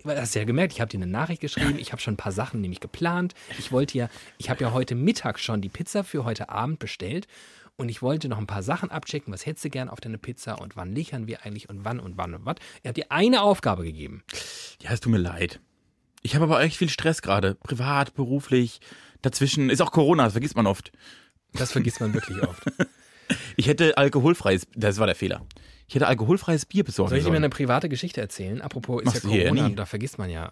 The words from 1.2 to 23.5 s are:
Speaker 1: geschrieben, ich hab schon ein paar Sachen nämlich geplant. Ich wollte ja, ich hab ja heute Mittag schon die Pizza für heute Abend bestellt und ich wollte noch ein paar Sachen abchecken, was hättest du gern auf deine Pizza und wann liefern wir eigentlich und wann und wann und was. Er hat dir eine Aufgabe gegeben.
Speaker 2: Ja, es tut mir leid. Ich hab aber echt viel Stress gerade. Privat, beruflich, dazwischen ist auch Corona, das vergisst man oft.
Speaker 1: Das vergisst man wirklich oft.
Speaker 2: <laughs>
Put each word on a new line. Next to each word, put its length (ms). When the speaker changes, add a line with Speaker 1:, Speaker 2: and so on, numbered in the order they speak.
Speaker 1:
geschrieben, 380
ich 140
hab 80
schon 140
ein 20
paar 160
Sachen 260
nämlich 220
geplant. 520
Ich 140
wollte 260
ja, 120
ich 120
hab 100
ja 140
heute 220
Mittag 440
schon 220
die 80
Pizza 340
für 220
heute 240
Abend 300
bestellt 480
und 100
ich 140
wollte 260
noch 100
ein 100
paar 160
Sachen 280
abchecken, 420
was 120
hättest 180
du 60
gern 180
auf 140
deine 160
Pizza 420
und 160
wann 180
liefern 320
wir 200
eigentlich 240
und 160
wann 160
und 160
wann 160
und 120
was. 100
Er 60
hat 80
dir 140
eine 320
Aufgabe 420
gegeben. 380
Speaker 2:
Ja, 100
es 80
tut 140
mir 60
leid. 420
Ich 140
hab 60
aber 200
echt 160
viel 120
Stress 320
gerade. 340
Privat, 580
beruflich, 680
dazwischen 480
ist 120
auch 120
Corona, 320
das 80
vergisst 240
man 100
oft. 240
Speaker 1:
Das 180
vergisst 300
man 120
wirklich 320
oft. 240
Speaker 2:
<laughs> 40